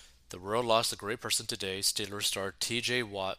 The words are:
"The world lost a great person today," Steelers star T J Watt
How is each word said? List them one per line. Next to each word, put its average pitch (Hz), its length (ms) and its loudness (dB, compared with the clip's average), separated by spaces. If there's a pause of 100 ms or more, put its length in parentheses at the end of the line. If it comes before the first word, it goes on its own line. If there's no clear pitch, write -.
(280)
"The 90 100 -10
world 107 280 0
lost 113 260 6
a 110 40 -6
great 107 240 -6
person 113 260 0
today," 98 340 -2
Steelers 101 440 0
star 98 280 0
T - 280 -2
J 120 220 2
Watt 98 360 -4